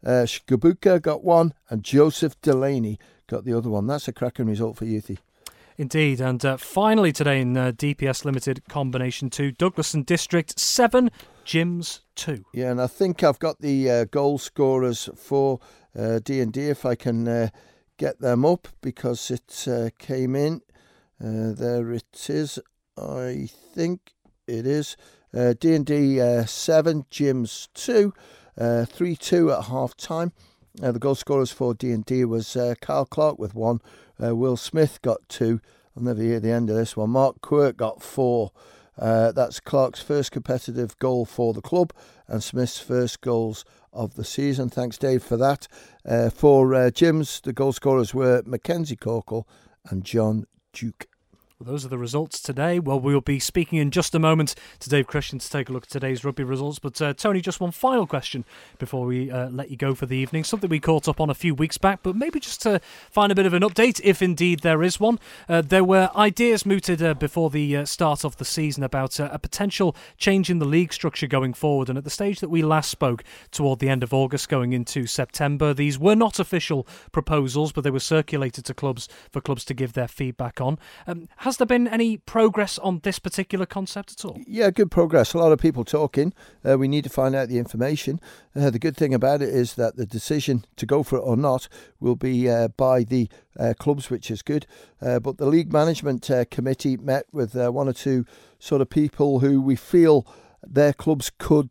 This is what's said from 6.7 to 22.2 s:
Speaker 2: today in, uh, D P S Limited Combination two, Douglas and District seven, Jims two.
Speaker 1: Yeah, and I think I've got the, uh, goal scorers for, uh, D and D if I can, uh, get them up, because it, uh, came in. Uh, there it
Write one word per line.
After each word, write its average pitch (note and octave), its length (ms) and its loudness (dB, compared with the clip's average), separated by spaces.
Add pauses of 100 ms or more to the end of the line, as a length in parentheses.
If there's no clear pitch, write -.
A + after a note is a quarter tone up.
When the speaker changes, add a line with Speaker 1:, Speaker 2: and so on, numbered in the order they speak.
Speaker 2:
today C#3 300 0
in, B2+ 160 0
uh, B2+ 180 0
D D3 200 -2
P C#3+ 120 -4
S C3 200 -4
Limited C3 420 -4
Combination B2+ 600 -4
two, C#3 200 -2
Douglas E3+ 440 -2
and D3 100 0
District - 560 -2
seven, B3 500 2 (360)
Jims E3+ 560 -4 (120)
two. B2 380 -8
Speaker 1:
Yeah, B2+ 180 -2
and B2 120 0
I B2+ 40 0
think F3+ 360 -2
I've D3+ 160 4
got D#3 240 -4
the, C3+ 280 2
uh, A#2 140 4
goal C#3+ 320 0
scorers C3 800 0
for, C#3 420 0 (400)
uh, A2+ 240 -2
D C3+ 200 -2
and A2+ 100 -2
D C#3 160 -4
if C#3+ 160 -4
I B2 120 0
can, A#2 300 -2
uh, A#2 220 0 (480)
get C#3+ 240 -4
them B2 240 2
up, F3 240 2 (140)
because B2 480 -6
it, - 360 -10
uh, A#2+ 220 -2 (100)
came C3 380 -4
in. D3 240 -2 (580)
Uh, A2 360 -4
there A#2+ 380 -4
it - 360 -10